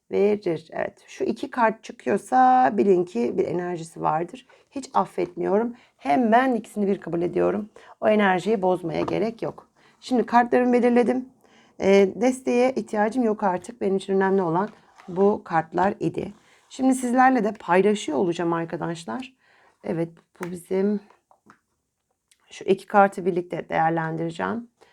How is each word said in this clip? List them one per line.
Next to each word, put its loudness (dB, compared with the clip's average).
verir. -2
Evet, -8
şu -8
iki -6
kart -2
çıkıyorsa 2
bilin 4
ki -4
bir 0
enerjisi -8
vardır. -4
Hiç -14
affetmiyorum. -2
Hemen 2
ikisini -4
bir -2
kabul -4
ediyorum. -2
O 0
enerjiyi 2
bozmaya -2
gerek -4
yok. -10
Şimdi -2
kartlarımı 4
belirledim. 2
E, 6
desteğe 0
ihtiyacım -2
yok 0
artık. -4
Benim 0
için -4
önemli 2
olan 0
bu 2
kartlar -2
idi. -4
Şimdi 0
sizlerle 2
de 0
paylaşıyor 2
olacağım 0
arkadaşlar. -6
Evet, -4
bu -10
bizim, -2
şu -18
iki 0
kartı 2
birlikte -4
değerlendireceğim. -2